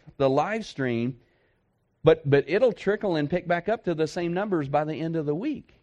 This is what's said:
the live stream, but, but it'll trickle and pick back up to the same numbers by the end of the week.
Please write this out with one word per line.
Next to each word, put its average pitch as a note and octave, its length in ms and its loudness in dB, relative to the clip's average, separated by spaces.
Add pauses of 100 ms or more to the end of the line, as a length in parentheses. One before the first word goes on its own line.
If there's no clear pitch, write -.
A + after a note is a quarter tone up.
(160)
the C3+ 140 4
live F#3+ 340 0
stream, B2 540 -2 (840)
but, D#3+ 240 4
but C#3 200 4
it'll G3 240 4
trickle G3+ 440 -2
and D3 120 0
pick F3 200 -4
back E3+ 200 -2
up A3+ 160 -2
to F3 100 -2
the D#3 120 -2
same E3+ 260 -4
numbers F3+ 360 -2
by D3 160 0
the D#3 100 -6
end E3 220 -4
of D#3 100 -4
the D3 80 0
week. A#3+ 380 -8 (100)